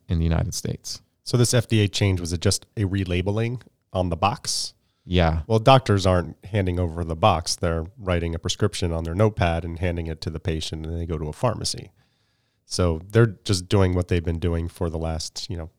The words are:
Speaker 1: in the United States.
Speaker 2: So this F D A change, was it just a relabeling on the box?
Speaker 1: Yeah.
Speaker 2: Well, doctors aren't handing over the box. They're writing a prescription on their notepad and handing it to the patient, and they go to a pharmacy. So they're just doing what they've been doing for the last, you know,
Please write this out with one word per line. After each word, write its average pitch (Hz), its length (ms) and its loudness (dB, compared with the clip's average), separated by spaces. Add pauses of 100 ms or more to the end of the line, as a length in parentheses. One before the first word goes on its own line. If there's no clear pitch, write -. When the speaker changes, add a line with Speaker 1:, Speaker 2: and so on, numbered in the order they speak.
Speaker 1:
in 85 120 0
the 82 40 2
United 82 300 0
States. - 480 -8 (220)
Speaker 2:
So - 120 -2
this 120 180 4
F 123 140 2
D 110 140 4
A 101 80 4
change, 95 320 2
was 85 100 -6
it 87 100 -4
just - 260 0 (100)
a 110 80 0
relabeling 98 760 -2 (280)
on 92 180 0
the 85 60 -2
box? - 600 -2 (300)
Speaker 1:
Yeah. 82 420 2
Speaker 2:
Well, 113 100 2
doctors 110 480 4
aren't 90 300 2 (100)
handing 92 340 0
over 85 240 -2
the 80 120 -4
box. 82 400 2
They're 82 320 -2 (100)
writing 85 380 -2
a 80 40 -6
prescription 92 520 -2
on 82 120 -2
their 82 120 -6
notepad 90 500 2
and 82 140 -8
handing 85 260 -2
it 80 160 -6
to - 80 -6
the 80 100 -6
patient, 80 460 -4
and 82 140 -4
they 82 80 -4
go 80 100 -4
to 78 120 -6
a 76 40 -8
pharmacy. - 580 -4 (760)
So 85 440 0
they're 113 240 4 (100)
just 92 240 -2
doing 95 280 4
what 87 140 0
they've 87 140 2
been 82 140 -2
doing 85 300 -2
for 87 200 -4
the 80 120 -4
last, 80 500 -6
you 87 80 -8
know, 82 220 -10